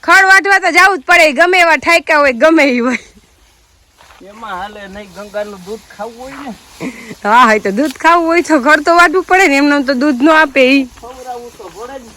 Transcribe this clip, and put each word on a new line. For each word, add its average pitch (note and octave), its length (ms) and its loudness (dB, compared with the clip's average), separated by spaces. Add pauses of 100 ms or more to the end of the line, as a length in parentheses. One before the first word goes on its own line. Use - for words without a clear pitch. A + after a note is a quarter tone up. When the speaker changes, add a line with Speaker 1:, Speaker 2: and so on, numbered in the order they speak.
Speaker 1:
ખડ F#4+ 280 4
વાટવા F#4+ 300 2
તો F4+ 160 -2
જાવું F#4+ 220 2
જ C4 80 -12
પડે, E4+ 260 4
ગમે F4 280 2
એવા E4 160 2
ઠાયકા E4 420 0
હોય, C#4+ 140 2
ગમે D4+ 320 2 (100)
ઈ B3 60 -2
હોય. B3 180 -4 (1300)
Speaker 2:
એમાં G#3 300 -14
હાલે G3+ 300 -14
નહીં, G3+ 280 -16
ગંગાનું G#3 500 -10
દૂધ G#3+ 140 -12 (160)
ખાવું A3+ 220 -14
હોય C4 260 -16
ને. A#3 100 -14 (680)
Speaker 1:
હા, A#3 240 4
હા, A3 180 2
તો G3+ 140 -2
દૂધ C#4+ 240 -2
ખાવું E4+ 240 2
હોય E4+ 160 0
તો D#4 180 0
ખડ D4+ 240 0
તો E4+ 160 2
વાટવું F4 240 0
પડે F#4+ 240 2
ને, C#4 80 0
એમને C#4+ 280 0
તો C#4 100 -2
દૂધ C4 280 -2
નો D#4+ 100 4
આપે D4+ 380 2
ઈ. C4+ 180 0 (120)
Speaker 2:
ખવડાવવું B3 580 -16
તો G#3+ 60 -18 (120)
પડે B3 220 -16
જ. - 20 -16 (160)